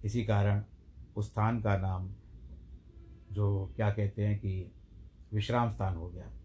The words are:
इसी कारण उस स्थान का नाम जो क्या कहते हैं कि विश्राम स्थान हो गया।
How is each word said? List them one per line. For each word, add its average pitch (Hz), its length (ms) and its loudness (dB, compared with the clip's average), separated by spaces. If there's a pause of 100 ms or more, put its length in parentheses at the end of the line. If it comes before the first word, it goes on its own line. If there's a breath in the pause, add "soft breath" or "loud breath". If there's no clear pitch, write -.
इसी 107 200 0
कारण 104 380 4 (520)
उस 104 160 -4
स्थान 110 300 2
का 101 160 4
नाम 92 340 -2 (1200)
जो 101 440 2
क्या 107 140 2
कहते 104 360 0
हैं 104 140 2
कि 95 320 -4 (640)
विश्राम 117 380 2
स्थान 95 240 -2
हो 85 140 -6
गया। 90 220 -12 (120)